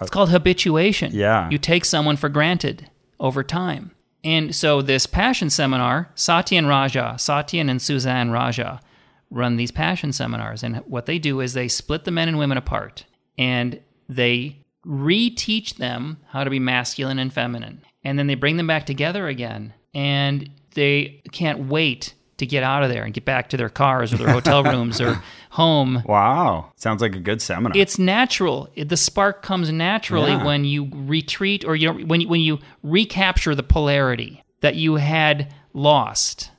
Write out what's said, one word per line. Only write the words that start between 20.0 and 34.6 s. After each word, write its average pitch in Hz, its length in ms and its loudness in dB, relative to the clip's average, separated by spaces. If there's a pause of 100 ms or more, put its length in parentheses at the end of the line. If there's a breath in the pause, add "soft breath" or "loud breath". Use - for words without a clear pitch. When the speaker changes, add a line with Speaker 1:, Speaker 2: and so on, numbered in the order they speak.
Speaker 2:
they 143 460 0 (120)
can't 147 360 -4
wait 147 460 -2 (240)
to 139 80 -4
get 131 180 -2
out 135 180 0
of 131 80 2
there 113 140 -4
and 110 100 -8
get - 100 -8
back 127 260 -2
to 135 60 -4
their 120 120 -2
cars 131 440 2
or 120 40 0
their 117 140 2
hotel 139 340 4
Speaker 1:
<laughs> 147 80 2
Speaker 2:
rooms 117 280 -2
or 117 220 0 (280 loud breath)
home. 143 540 2
Speaker 1:
Wow. 107 720 2
Sounds 107 240 -2
like 107 140 0
a 95 60 -6
good 104 200 -2
seminar. 90 360 -2
Speaker 2:
It's - 220 2
natural. 185 760 0
It, 147 140 -8
the 165 80 0
spark 202 460 0
comes 180 280 -2
naturally 165 600 0
Speaker 1:
Yeah. 139 120 0
Speaker 2:
when 143 200 0
you 143 280 -2
retreat 156 720 -2
or 160 120 0
you 156 120 2
don't, 165 200 -6
when, 170 200 2
when 170 120 2
you 156 180 0 (240 loud breath)
recapture 185 720 2
the 139 80 -4
polarity 139 800 0 (180)